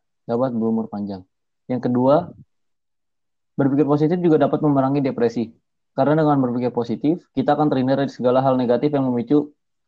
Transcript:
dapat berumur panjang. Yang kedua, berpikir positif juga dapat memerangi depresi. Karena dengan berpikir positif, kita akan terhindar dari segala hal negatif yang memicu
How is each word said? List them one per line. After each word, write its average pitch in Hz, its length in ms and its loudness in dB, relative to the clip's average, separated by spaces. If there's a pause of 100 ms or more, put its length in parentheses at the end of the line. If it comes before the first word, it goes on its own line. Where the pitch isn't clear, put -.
(240)
dapat 120 320 -2
berumur 113 320 -2
panjang. 101 340 -8 (460)
Yang 127 220 -4
kedua, 135 420 2 (1200)
berpikir 139 280 2
positif 151 360 0
juga 156 280 2
dapat - 160 -2
memerangi 139 400 0
depresi. 117 480 -2 (440)
Karena 151 280 2
dengan 143 200 2
berpikir 123 320 -2
positif, 120 560 -2
kita 139 240 0
akan 147 160 0
terhindar 131 240 0
dari 139 160 -2
segala 127 320 0
hal 127 160 2
negatif 120 320 0
yang 135 160 0
memicu 127 440 0 (360)